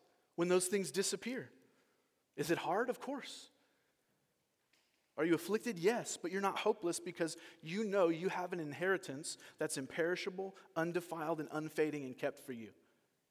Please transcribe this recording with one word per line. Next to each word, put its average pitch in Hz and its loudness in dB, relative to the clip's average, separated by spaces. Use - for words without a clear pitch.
when 175 2
those 180 6
things 190 0
disappear, 196 -2
is 147 2
it 165 4
hard? 208 2
Of - -2
course. - -8
Are 156 2
you 170 6
afflicted? 196 0
Yes, 196 2
but - -6
you're 190 -2
not 196 2
hopeless 175 2
because 165 -2
you 180 -2
know 196 6
you 170 2
have 180 -2
an 175 -2
inheritance 156 -2
that's - -2
imperishable, 180 -2
undefiled, 165 0
and 147 -4
unfading 151 0
and 127 -8
kept 139 -2
for - -12
you. 110 -12